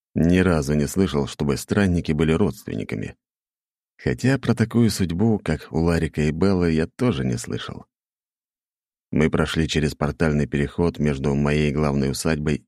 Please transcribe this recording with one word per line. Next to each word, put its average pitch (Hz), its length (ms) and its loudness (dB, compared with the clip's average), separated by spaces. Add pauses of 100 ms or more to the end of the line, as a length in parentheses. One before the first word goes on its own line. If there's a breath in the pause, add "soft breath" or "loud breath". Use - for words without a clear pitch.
(160)
Ни 87 240 4
разу 78 340 2
не 73 140 0
слышал, 73 400 0
чтобы 71 300 -2
странники 90 540 0
были 78 200 2
родственниками. - 840 -4 (800)
Хотя 131 400 0
про 120 180 0
такую 113 340 2
судьбу, 95 500 0
как - 320 -4
у 80 80 0
Ларика 80 420 2
и 76 100 2
Беллы, 87 400 2
я 80 160 2
тоже 82 380 -2
не 60 120 -2
слышал. - 480 -10 (1300)
Мы 78 180 2
прошли 78 380 0
через 76 280 -2
портальный 73 520 0
переход 71 500 -2
между 71 380 0
моей 73 360 2
главной 69 400 0
усадьбой 76 560 -2